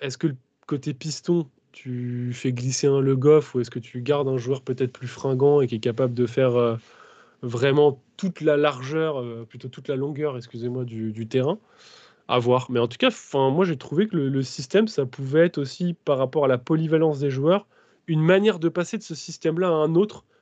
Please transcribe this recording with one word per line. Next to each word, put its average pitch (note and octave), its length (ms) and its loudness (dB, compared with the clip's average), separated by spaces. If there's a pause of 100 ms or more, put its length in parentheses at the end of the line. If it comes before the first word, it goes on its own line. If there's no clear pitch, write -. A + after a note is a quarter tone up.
est-ce C3+ 160 -8
que E3 120 -2
le C3+ 80 -8 (300)
côté D3 280 -6
piston, D#3+ 540 -4 (240)
tu B2 600 -6
fais B2+ 200 -4
glisser B2+ 340 -2
un C#3 140 4
Le C3+ 160 2
Goff D3 380 4
ou B2+ 60 0
est-ce A#2 100 -2
que A#2+ 100 -10
tu B2 200 -12
gardes C#3+ 280 0
un C3 100 0
joueur B2+ 240 -4
peut-être B2+ 300 -4
plus - 160 -12
fringant C#3 520 2
et C3 60 2
qui A2+ 80 -4
est A2 60 -2
capable A#2+ 340 -2
de A#2+ 120 0
faire, B2 280 2
euh, A#2+ 220 2 (640)
vraiment C3+ 600 2 (160)
toute F3+ 240 -6
la D3+ 160 4
largeur, D3 640 -2
euh, A#2 280 -10
plutôt B2+ 200 -14
toute C3+ 200 -18
la C#3+ 80 -2
longueur, C#3+ 400 -4
excusez-moi, B2 480 -8
du, A2+ 280 -6
du A2+ 140 -8
terrain ? C3 320 0 (720)
À B2 100 2
voir. B2 320 2
Mais B2 80 0
en A#2 80 2
tout A2+ 120 -6
cas, B3+ 120 2
'fin, C3+ 400 0
moi, E3 140 2
j'ai E3+ 120 -2
trouvé D#3+ 320 -2
que F#3+ 80 -4
le, C#3 120 0
le C3+ 140 -2
système, F#3 460 0
ça D3 160 -2
pouvait C#3 420 2
être E3+ 120 -2
aussi, E3 360 -4 (100)
par C#3+ 140 0
rapport C3+ 260 0
à C3+ 40 4
la B2+ 100 4
polyvalence D#3+ 600 2
des C#3+ 120 -2
joueurs, D#3 360 0 (400)
une D#3+ 140 0
manière F#3+ 380 4
de E3 100 0
passer F3 300 -6
de - 40 -18
ce - 120 -12
système-là E3 540 -4
à E3+ 40 2
un D#3+ 220 2
autre. G#3 300 0 (180)